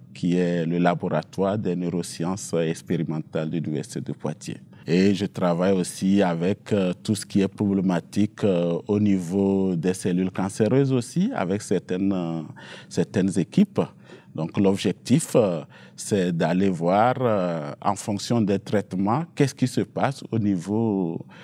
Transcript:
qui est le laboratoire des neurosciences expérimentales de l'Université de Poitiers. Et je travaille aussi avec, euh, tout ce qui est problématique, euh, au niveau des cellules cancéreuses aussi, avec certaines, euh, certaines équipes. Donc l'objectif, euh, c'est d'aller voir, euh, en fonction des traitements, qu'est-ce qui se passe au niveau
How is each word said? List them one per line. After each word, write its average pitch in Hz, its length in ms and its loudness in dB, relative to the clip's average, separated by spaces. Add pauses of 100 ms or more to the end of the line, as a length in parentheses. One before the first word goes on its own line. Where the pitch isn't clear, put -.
(120)
qui 87 240 0
est 87 300 0
le 87 120 0
laboratoire 87 800 0
des 95 180 -2
neurosciences 87 800 -4
expérimentales 80 960 -2
de 85 80 -2
l'Université 76 420 -6
de 69 120 -8
Poitiers. - 480 -10 (300)
Et 95 240 6
je 95 120 -2
travaille 90 480 2
aussi 95 480 2
avec, 90 500 -2
euh, 92 300 0
tout 107 120 -2
ce - 120 -8
qui 101 160 2
est 95 60 2
problématique, 98 920 0
euh, 87 360 2 (100)
au 104 100 2
niveau 98 760 2
des 92 160 0
cellules 92 380 -2
cancéreuses 117 640 0
aussi, 165 400 0
avec 95 260 -2
certaines, 95 500 -2
euh, 82 300 -4 (480)
certaines 92 500 0
équipes. 107 440 2 (520)
Donc 80 240 -6
l'objectif, 98 800 2
euh, 92 240 2 (340)
c'est 92 400 0
d'aller 90 360 2
voir, 95 500 2
euh, 90 500 0 (120)
en 101 140 0
fonction 113 440 -2
des 98 180 2
traitements, 101 760 -2
qu'est-ce 139 200 2
qui 127 140 0
se 110 140 -2
passe 113 500 -2
au 113 60 0
niveau 98 840 0 (240)